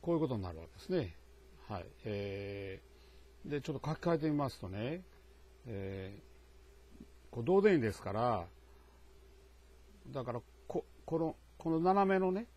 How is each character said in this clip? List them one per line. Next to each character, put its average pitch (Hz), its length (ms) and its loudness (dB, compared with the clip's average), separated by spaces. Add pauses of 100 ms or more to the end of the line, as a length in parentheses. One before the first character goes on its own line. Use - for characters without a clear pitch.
こ 170 120 0
う - 20 4
い - 20 2
う - 20 2
こ 156 80 2
と 127 80 0
に 98 80 -2
な 90 80 -6
る 80 80 -12
わ 82 60 -14
け - 80 -20
で - 60 -20
す - 100 -14
ね。 135 260 0 (520)
は 101 120 -4
い。 - 60 -10 (200)
え 101 760 -6 (680)
ー、 - 20 -8
で、 143 120 -2
ち - 80 -6
ょ 151 40 -4
っ 127 60 -4
と - 80 -6
書 156 80 -2
き - 40 -16
換 170 160 2
え - 40 0
て 156 100 0
み 147 60 2
ま 143 140 0
す - 100 -12
と 92 100 -8
ね、 127 340 -4 (640)
え 98 540 -8 (800)
ー、 - 40 -16 (260)
こ 117 100 -6
う、 - 20 -4
導 190 260 6
電 180 80 6
位 131 40 4
で 110 100 2
す - 100 -10
か 95 120 -6
ら、 107 340 0 (1600)
だ 131 120 -4
か 120 100 -4
ら、 120 80 -4 (260)
こ、 - 180 -4 (200)
こ 160 140 0
の、 165 160 0 (220)
こ 165 120 -2
の 160 100 4
斜 190 340 6
め 190 60 6
の 190 120 4
ね 214 260 -2